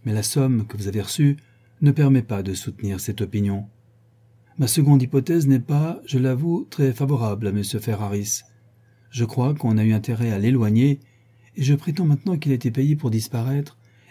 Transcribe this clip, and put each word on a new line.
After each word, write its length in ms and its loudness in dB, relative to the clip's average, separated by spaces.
Mais 80 -2
la 100 -2
somme 440 0
que 100 -12
vous 120 -6
avez 120 -4
reçue 360 0
ne 100 6
permet 320 4
pas 200 -6
de 120 -4
soutenir 460 -6
cette 200 -8
opinion. 460 -2
Ma 80 2
seconde 360 4
hypothèse 440 0
n'est 140 4
pas, 440 -2
je 140 -2
l'avoue, 500 0
très 240 0
favorable 540 -2
à 60 0
monsieur 260 -2
Ferraris. 640 -4
Je 140 -2
crois 300 -2
qu'on 240 0
a 60 2
eu 80 4
intérêt 380 -2
à 80 -2
l'éloigner, 640 2
et 60 -4
je 120 4
prétends 300 -2
maintenant 320 2
qu'il 160 -2
a 40 2
été 140 -2
payé 260 0
pour 140 -2
disparaître, 680 -4